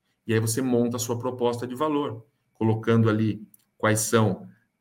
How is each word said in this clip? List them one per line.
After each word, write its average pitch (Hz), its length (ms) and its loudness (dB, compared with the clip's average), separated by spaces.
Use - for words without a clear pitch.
E 113 60 -2
aí 110 80 4
você 113 200 -2
monta 120 360 0
a 120 40 -6
sua 113 180 -4
proposta 123 480 -2
de 123 80 -10
valor, 143 520 -4
colocando 113 540 2
ali 107 380 -2
quais 107 220 2
são, 107 480 2